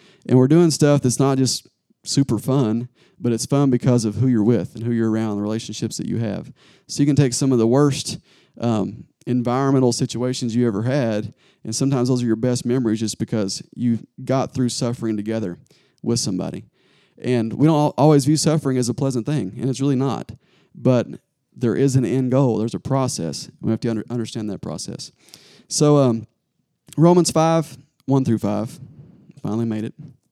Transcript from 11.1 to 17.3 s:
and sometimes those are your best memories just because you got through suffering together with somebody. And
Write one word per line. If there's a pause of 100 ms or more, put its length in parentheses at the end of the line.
and
sometimes
those
are
your
best
memories
just
because (140)
you (260)
got
through
suffering
together (440)
with
somebody. (540)
And